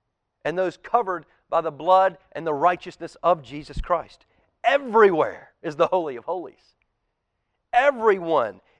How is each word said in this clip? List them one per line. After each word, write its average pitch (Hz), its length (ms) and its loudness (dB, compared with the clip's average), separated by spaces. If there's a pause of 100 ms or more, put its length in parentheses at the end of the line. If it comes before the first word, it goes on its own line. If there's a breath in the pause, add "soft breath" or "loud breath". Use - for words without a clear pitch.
(460)
and 160 140 -4
those 185 180 -4
covered 185 480 -2 (240)
by 165 120 0
the 160 100 -4
blood 180 480 4 (140)
and 156 120 -10
the 160 80 -2
righteousness 170 680 -2
of 165 220 0
Jesus 143 360 -12
Christ. - 460 -6 (380)
Everywhere 214 880 2 (100)
is 151 140 -10
the 165 100 2
Holy 160 300 -4
of 113 80 -16
Holies. - 500 -12 (960)
Everyone 196 880 0 (180)